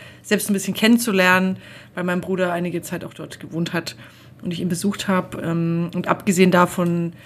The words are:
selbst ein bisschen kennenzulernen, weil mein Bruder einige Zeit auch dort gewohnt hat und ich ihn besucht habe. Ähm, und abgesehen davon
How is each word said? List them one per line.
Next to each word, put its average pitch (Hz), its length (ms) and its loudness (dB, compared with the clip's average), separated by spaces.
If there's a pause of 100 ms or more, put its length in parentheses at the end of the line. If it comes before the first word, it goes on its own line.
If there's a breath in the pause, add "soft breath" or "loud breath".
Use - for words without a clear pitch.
(220 loud breath)
selbst - 260 0
ein 208 60 2
bisschen 190 200 -2
kennenzulernen, 190 840 4 (360 loud breath)
weil 175 100 -4
mein 180 180 0
Bruder 180 300 -2
einige 170 280 -4
Zeit 170 240 -8
auch 151 80 -12
dort - 280 -14
gewohnt 160 340 -4
hat 165 200 -6 (460 loud breath)
und 175 120 -4
ich 165 80 -6
ihn 175 100 -2
besucht 190 360 -2
habe. 185 360 -2
Ähm, 170 520 -2
und 175 140 -2
abgesehen 180 420 2
davon 175 640 2 (140 loud breath)